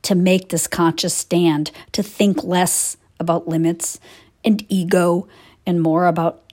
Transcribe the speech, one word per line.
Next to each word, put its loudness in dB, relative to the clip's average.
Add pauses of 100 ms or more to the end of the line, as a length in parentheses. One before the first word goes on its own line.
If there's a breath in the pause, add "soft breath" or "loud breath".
to 0
make 2
this -2
conscious -2
stand, 0 (220 loud breath)
to -4
think 0
less -2 (220)
about -2
limits -2 (460 loud breath)
and 0
ego 2 (380 soft breath)
and 0
more 2
about 0 (120)